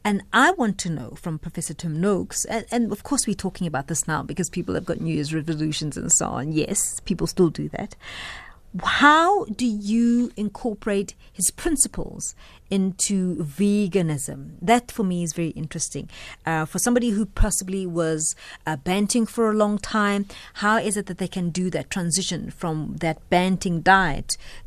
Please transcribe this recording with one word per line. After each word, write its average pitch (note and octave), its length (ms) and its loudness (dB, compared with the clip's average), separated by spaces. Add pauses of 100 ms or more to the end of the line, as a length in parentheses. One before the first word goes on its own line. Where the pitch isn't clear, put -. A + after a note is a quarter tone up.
And G3+ 280 2
I C4 200 6
want B3 260 0
to F3 120 -4
know B2+ 200 -6
from D#3+ 280 -8
Professor E3 340 -8
Tim D#3 280 -4
Noakes, F#3+ 460 0
and, - 260 -4
and A#3 180 2
of G#3 140 -6
course - 240 0
we're G3+ 60 0
talking F3+ 340 -4
about C#3+ 180 -4
this - 220 -2
now D#3 160 -2
because - 260 -4
people F3 240 -4
have - 120 -2
got - 140 -2
New D#3+ 140 0
Year's D3+ 180 -2
resolutions D#3 640 -2
and - 140 -4
so - 160 4
on. B2+ 240 -4
Yes, - 500 0
people E3+ 280 0
still F3+ 200 4
do D3 200 -4
that. - 260 -8 (880)
How E4 640 6
do A3+ 200 -4
you A#3 680 2
incorporate G3+ 800 -2 (180)
his - 180 -2
principles - 840 -2 (340)
into F#3+ 720 0
veganism? E3 1080 0 (100)
That A#3 300 4
for A3+ 100 -2
me F3+ 220 0
is D#3+ 80 -4
very E3+ 160 -2
interesting. - 600 -8 (380)
Uh, D#3+ 200 0
for - 120 -6
somebody A#3+ 320 2
who G#3 160 0
possibly F#3+ 580 2
was, D#3+ 520 0 (320)
uh, D#3 80 0
banting G#3 500 2
for A3+ 240 2
a G#3 40 2
long G#3 240 4
time, G3+ 480 0 (280)
how G#3+ 240 2
is G3 180 0
it G3+ 100 -2
that F3+ 120 -8
they F#3+ 80 -2
can F3 240 -2
do F3+ 200 0
that E3+ 200 -4
transition F3+ 600 -2
from D#3 480 -4
that D#3+ 280 -2
banting F3+ 520 2
diet F#3 560 4 (300)